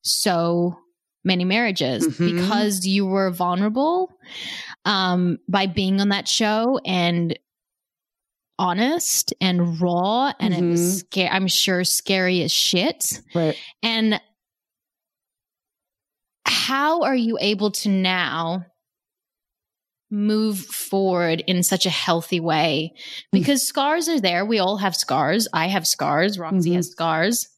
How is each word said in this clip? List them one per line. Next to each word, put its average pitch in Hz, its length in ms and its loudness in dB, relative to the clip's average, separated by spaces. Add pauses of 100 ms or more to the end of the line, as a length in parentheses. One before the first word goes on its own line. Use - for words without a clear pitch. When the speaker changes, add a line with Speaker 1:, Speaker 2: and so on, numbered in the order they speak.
Speaker 1:
so 175 760 0 (460)
many 180 200 2
marriages 185 600 0
Speaker 2:
Mm-hmm. 170 300 0
Speaker 1:
because 196 500 0
you 196 180 2
were 190 260 0
vulnerable, 214 800 0 (720)
um, 180 540 0 (100)
by 196 180 2
being 190 340 0
on 202 100 2
that 196 180 -2
show 226 580 0
and 170 520 0 (1200)
honest 220 840 0
and 175 380 0
raw." 196 600 0
And 208 140 0
it 175 80 0
was 170 180 2
Speaker 2:
Mm-hmm. 185 400 -2
Speaker 1:
sca-, 180 100 0
I'm 190 180 0
sure, 180 360 2
scary 180 580 2
as 165 100 0
shit. - 680 0 (140)
Speaker 2:
Right. 160 220 0 (260)
Speaker 1:
And 220 380 0 (2250)
how 294 560 0
are 269 140 2
you 233 240 0
able 208 320 0
to - 160 -4
now 180 760 0 (1500)
move 208 500 0
forward 180 880 -2
in 180 140 2
such 185 240 2
a 180 40 0
healthy 170 480 0
way? 160 560 0
Speaker 2:
Mm. - 60 -20 (320)
Speaker 1:
Because 220 340 2
scars 311 420 0
are 320 120 2
there. 185 240 0
We 220 160 0
all 190 160 0
have 190 180 -2
scars. 151 580 0
I 160 160 0
have 190 180 -2
scars. 170 520 0
Roxy 170 320 0
Speaker 2:
Mm-hmm. 175 60 2
Speaker 1:
has 175 140 -2
scars. 165 680 -2